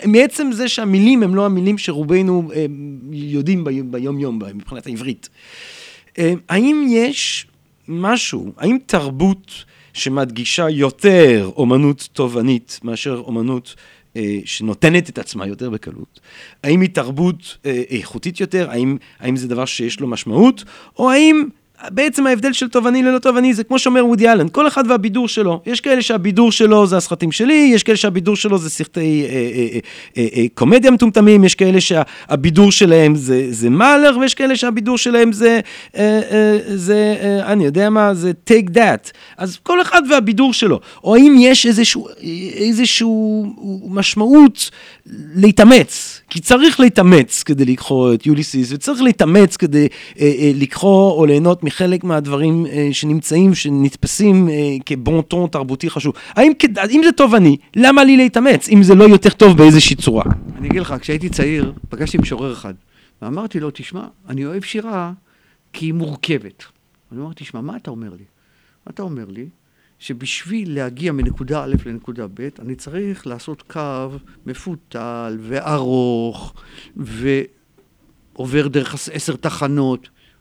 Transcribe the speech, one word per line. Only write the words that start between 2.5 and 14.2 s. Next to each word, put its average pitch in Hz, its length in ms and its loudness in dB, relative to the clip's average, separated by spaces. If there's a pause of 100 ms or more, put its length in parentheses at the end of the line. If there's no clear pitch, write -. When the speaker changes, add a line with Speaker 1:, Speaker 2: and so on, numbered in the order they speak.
Speaker 1:
אה, 156 100 -4 (460)
יודעים 147 520 -4
בי-, 135 180 -6
ביום-יום, 127 580 -8
ב-, 98 140 -12
מבחינת 110 340 -16
העברית. 123 420 -12 (880)
אה, 170 160 0 (160)
האם 277 400 0
יש 240 580 -4 (400)
משהו, 170 720 -6
האם 233 280 -2
תרבות 165 640 -4 (420)
שמדגישה 135 760 -4
יותר 139 840 2
אומנות 139 580 0
תובענית 120 720 -4
מאשר 117 420 -10
אומנות, 123 500 -8 (400)
אה, 104 300 -6